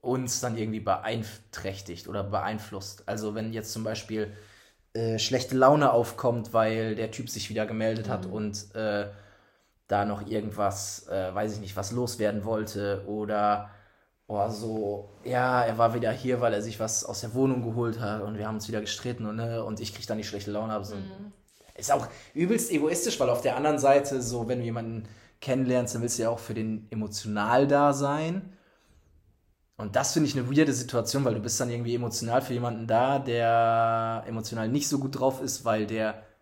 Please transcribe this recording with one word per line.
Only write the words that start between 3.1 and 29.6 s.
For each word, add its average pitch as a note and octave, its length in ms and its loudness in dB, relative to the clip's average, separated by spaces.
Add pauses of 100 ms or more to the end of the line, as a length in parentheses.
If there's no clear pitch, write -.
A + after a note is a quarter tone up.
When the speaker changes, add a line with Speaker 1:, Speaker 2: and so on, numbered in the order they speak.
Speaker 1:
wenn A2 200 -4
jetzt A2 180 -6
zum A2 120 -6
Beispiel, G#2+ 520 -4 (560)
äh, A2+ 260 0
schlechte C3 380 0
Laune C3+ 360 8
aufkommt, A#2 600 0
weil A2 420 2
der A2 160 -4
Typ A#2+ 200 -8
sich G#2+ 200 -8
wieder G#2+ 160 -2
gemeldet A2 420 -2
hat F#2 180 -4
Speaker 2:
Mhm. F#2 60 -8
Speaker 1:
und, G#2+ 440 -6
äh, G#2 320 -2 (800)
da G2+ 160 2
noch G2+ 220 -4
irgendwas, G#2 840 -4
äh, F#2 260 -2
weiß G#2+ 200 -2
ich G#2+ 60 -8
nicht, F#2+ 160 -12
was F#2+ 140 -4
loswerden G#2+ 540 -2
wollte G#2 640 -2
oder, G#2 640 0 (560)
boah, G#2 240 0
so, G#2+ 600 -4 (140)
ja, B2 400 2
er A2+ 140 0
war A#2 160 6
wieder A#2 180 0
hier, B2+ 280 0
weil A#2 140 2
er G#2 80 0
sich A2 180 -8
was A2 240 -2
aus - 180 -6
der A2+ 120 -8
Wohnung C3 280 2
geholt A#2 380 -2
hat G#2+ 220 -4
und G#2+ 160 -6
wir G#2+ 80 -4
haben A2 80 -4
uns G#2 140 -6
wieder G#2+ 120 -2
gestritten A2+ 460 -6
und, G#2+ 100 -6
ne, A#2 280 -4
und G#2+ 160 -6
ich G#2+ 140 -8
krieg - 120 -12
dann G#2+ 120 -2
die G#2 60 -4
schlechte G#2 280 -8
Laune A2 220 -2
ab, G2 100 -4
so. G#2 120 -10
Speaker 2:
Mhm. F#2+ 360 -12 (420)
Speaker 1:
Ist - 160 -6
auch B2 160 4 (280)
übelst F3+ 360 2
egoistisch, D#3 500 2
weil C3 100 4
auf A#2 120 2
der B2 140 2
anderen D3 240 2
Seite, C#3 420 6
so, A#2 260 -2
wenn B2 120 0
du A#2 40 -4
jemanden A2+ 440 -6 (320)
kennenlernst, B2+ 540 2
dann A#2 80 -2
willst A#2+ 160 -2
du A#2 40 0
ja A2+ 80 2
auch A#2 80 -2
für - 160 -8
den A2 360 -4
emotional G#2+ 760 2
da C#3+ 260 6
sein. D#3 600 -2 (1200)